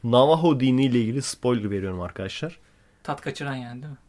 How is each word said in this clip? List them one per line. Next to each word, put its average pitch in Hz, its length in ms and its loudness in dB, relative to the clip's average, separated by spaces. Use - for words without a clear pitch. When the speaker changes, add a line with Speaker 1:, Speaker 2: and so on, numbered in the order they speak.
Speaker 1:
Navajo 143 560 6
diniyle 127 400 2
ilgili 117 220 -2
spoiler 117 480 -2
veriyorum 95 300 -4
arkadaşlar. 95 580 -10
Speaker 2:
Tat - 180 -8
kaçıran 139 340 -8
yani, 123 280 -12
değil 151 100 -14
mi? 127 60 -16